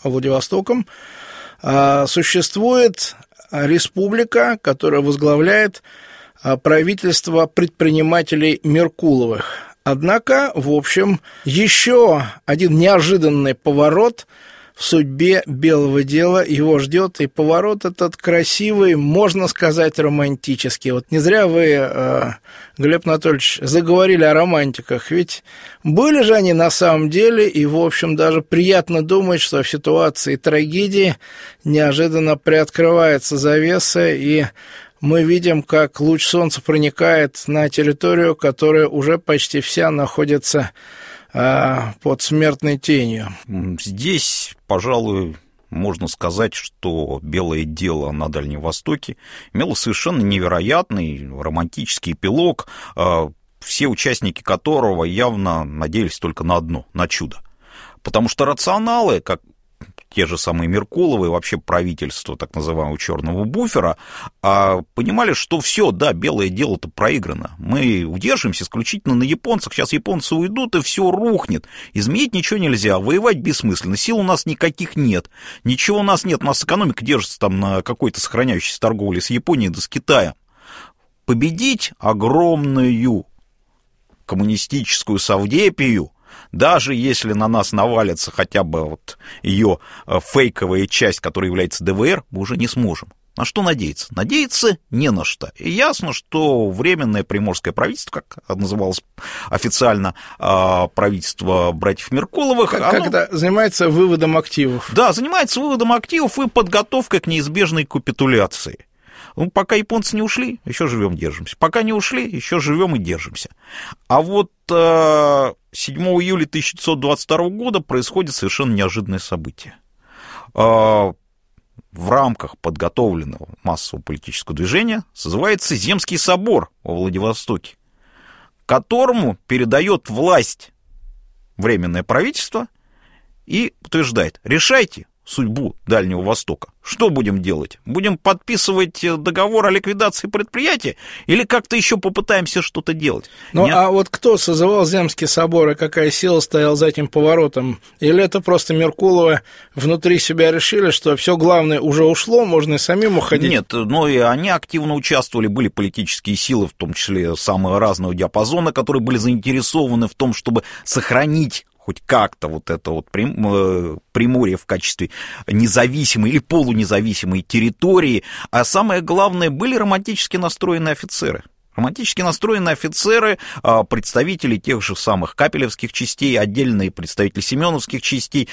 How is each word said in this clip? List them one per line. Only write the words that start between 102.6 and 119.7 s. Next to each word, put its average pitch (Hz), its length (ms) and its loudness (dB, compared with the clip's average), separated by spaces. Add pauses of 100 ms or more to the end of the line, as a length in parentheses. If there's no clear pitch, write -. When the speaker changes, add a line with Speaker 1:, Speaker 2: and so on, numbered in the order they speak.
Speaker 1:
Как, - 100 -2
Speaker 2:
оно - 100 2
Speaker 1:
как 208 160 2
это? 175 300 0
Занимается 185 540 2
выводом 165 460 4
активов. 135 580 -2
Speaker 2:
Да, 226 180 4
занимается 277 480 -2
выводом 247 320 0
активов 262 460 -2
и 269 100 0
подготовкой 220 720 0
к - 60 -10
неизбежной 160 580 0
капитуляции. 127 1000 -2 (480)
Ну, 175 160 -4
пока 196 260 0
японцы 214 400 -2
не 214 60 -2
ушли, 240 440 -4
ещё 156 200 -4
живём, 101 300 -2
держимся. 78 420 -8
Пока 160 240 0
не 220 120 -2
ушли, 240 340 -4
ещё 175 300 -4
живём 151 380 0
и - 20 -2
держимся. 85 500 -8 (580)
А 131 140 4
вот, 185 320 0 (180)
э, 156 800 4 (200)
седьмого 175 480 -2
июля 180 240 0
тысяча 147 320 -4
девятьсот 156 240 -2
двадцать 143 240 -2
второго 170 240 0
года 214 320 -4
происходит 139 540 -2
совершенно 117 400 -2
неожиданное 98 460 -2
событие. - 540 -10 (800)